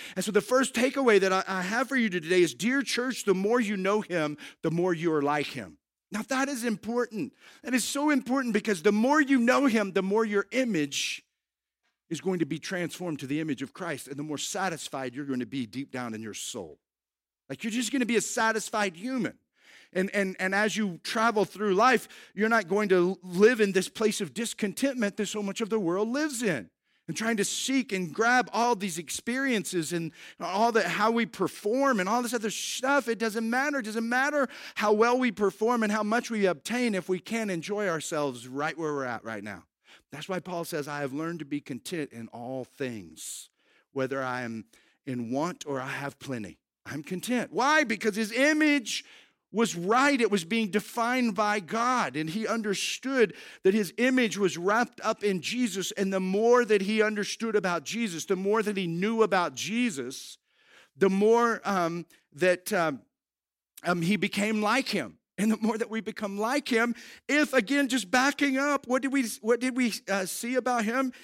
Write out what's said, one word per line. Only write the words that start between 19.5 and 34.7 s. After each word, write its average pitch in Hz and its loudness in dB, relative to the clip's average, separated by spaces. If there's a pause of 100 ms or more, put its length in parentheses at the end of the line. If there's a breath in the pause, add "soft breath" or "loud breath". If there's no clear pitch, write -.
And, 190 0
and, 196 0
and 190 -2
as 202 2
you 190 -2
travel 220 2
through 196 -2
life, 233 4 (260 loud breath)
you're 208 2
not 220 2
going 202 2
to 185 4
live 208 6
in 202 4
this - 2
place 220 0
of 143 -6
discontentment 226 -2
that 208 -2
so 214 -6
much 196 -6
of 214 -4
the 220 0
world 196 0
lives 277 -2
in, 143 -2 (380)
and 160 -6
trying 226 -2
to 196 0
seek - -2
and 180 -4
grab 240 4
all 240 2
these 185 -4
experiences 190 -2
and 165 -4 (280 loud breath)
all 202 2
that, 202 4
how 202 2
we 233 2
perform 226 0
and 185 0
all 240 2
this 233 -4
other 226 -2
stuff. 262 0
It 226 -2
doesn't 226 -2
matter. 269 0
It 208 -4
doesn't 226 -4
matter 269 2 (280 loud breath)